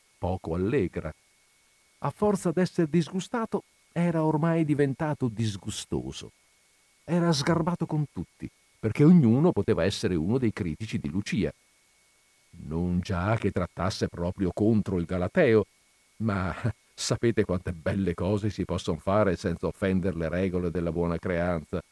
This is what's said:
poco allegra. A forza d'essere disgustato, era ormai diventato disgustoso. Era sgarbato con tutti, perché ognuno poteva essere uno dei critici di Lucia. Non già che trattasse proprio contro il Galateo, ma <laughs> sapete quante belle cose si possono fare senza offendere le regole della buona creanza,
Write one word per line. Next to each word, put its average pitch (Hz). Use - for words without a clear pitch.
poco 90
allegra. 92
A 143
forza 202
d'essere 170
disgustato, 180
era 165
ormai 156
diventato 143
disgustoso. 98
Era 170
sgarbato 156
con 151
tutti, -
perché 110
ognuno 151
poteva 92
essere 95
uno 92
dei 117
critici 95
di 71
Lucia. 90
Non 87
già 92
che 98
trattasse 92
proprio 87
contro 104
il 85
Galateo, 104
ma 98
<laughs> -
sapete 117
quante 90
belle 87
cose 101
si 98
possono 87
fare 98
senza 85
offendere 92
le 80
regole 90
della 85
buona 85
creanza, 87